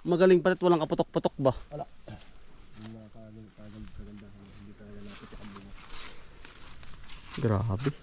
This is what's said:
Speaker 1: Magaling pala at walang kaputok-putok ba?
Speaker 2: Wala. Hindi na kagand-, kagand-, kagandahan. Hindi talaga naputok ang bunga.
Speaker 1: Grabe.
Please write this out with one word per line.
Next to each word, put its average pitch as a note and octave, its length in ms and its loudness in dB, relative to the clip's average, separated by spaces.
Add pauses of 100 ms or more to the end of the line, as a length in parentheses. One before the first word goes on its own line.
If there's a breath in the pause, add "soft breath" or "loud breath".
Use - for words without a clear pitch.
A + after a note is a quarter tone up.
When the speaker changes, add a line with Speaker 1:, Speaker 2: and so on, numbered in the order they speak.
Speaker 1:
Magaling F3 400 8
pala F3+ 160 4
at - 80 -2
walang E3+ 160 8
kaputok-putok - 560 0
ba? C3+ 160 6 (160)
Speaker 2:
Wala. D3+ 160 -8 (240)
Hindi - 840 -16
na A2 220 -14
kagand-, A2 400 -16
kagand-, G#2+ 400 -14
kagandahan. G2+ 520 -14 (140)
Hindi G#2 160 -16
talaga G#2 300 -14
naputok G#2 340 -14
ang G#2 140 -12
bunga. G2 200 -14 (1600)
Speaker 1:
Grabe. G#2+ 520 4 (140)